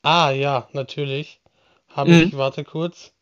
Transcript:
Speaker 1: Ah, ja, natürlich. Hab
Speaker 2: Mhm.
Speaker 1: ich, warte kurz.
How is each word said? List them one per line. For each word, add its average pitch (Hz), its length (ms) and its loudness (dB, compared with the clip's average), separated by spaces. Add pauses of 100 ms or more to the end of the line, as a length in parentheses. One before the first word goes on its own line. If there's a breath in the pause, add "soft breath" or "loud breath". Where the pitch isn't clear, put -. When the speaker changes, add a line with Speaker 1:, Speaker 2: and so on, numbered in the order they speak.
Speaker 1:
Ah, 156 280 2
ja, 135 420 -4
natürlich. 139 680 -8 (480)
Hab 139 200 -2
Speaker 2:
Mhm. 170 60 8 (140)
Speaker 1:
ich, 143 80 -8
warte 135 280 -4
kurz. - 580 -10